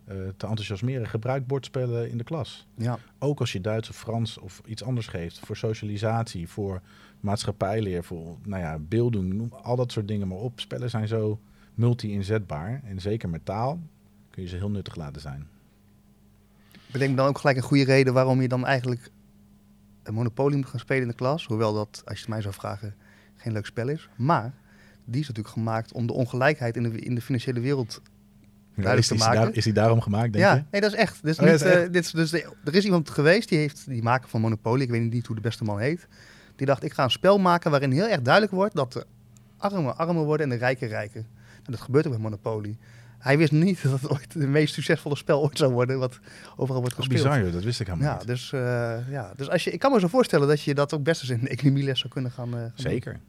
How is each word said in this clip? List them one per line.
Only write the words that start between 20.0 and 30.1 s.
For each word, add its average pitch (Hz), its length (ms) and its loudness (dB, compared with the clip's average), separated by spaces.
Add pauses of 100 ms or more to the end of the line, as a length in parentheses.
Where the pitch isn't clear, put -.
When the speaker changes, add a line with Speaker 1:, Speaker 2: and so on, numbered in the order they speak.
Speaker 2:
een 107 120 -8
Monopoly 135 420 0
moet 135 100 -2
gaan 120 140 -8
spelen 135 220 0
in 120 60 -2
de 120 60 -6
klas. 131 320 -2
Hoewel 107 280 2
dat, - 300 -6
als 101 100 -10
je - 60 -12
het - 80 -12
mij 110 120 -4
zou 104 140 -6
vragen, 104 400 -10 (420)
geen 117 160 -6
leuk 104 140 -4
spel 120 220 -6
is. 156 280 -8
Maar 127 360 0 (520)
die 120 160 -4
is 147 80 -6
natuurlijk 107 260 -10
gemaakt 113 380 -2
om 117 140 -2
de 117 60 -2
ongelijkheid 127 640 0
in 120 60 -2
de, 113 180 -4
in 123 140 -4
de 117 60 -2
financiële 123 400 -2
wereld 131 420 -2
Speaker 1:
Ja, - 460 -20 (340)
Speaker 2:
duidelijk 123 160 4
Speaker 1:
is 117 100 4
Speaker 2:
te 120 60 0
Speaker 1:
die 110 80 2
Speaker 2:
maken. 110 180 6
Speaker 1:
daar, 113 140 4
is 107 100 2
die 110 80 2
daarom 113 280 6
gemaakt, 110 320 0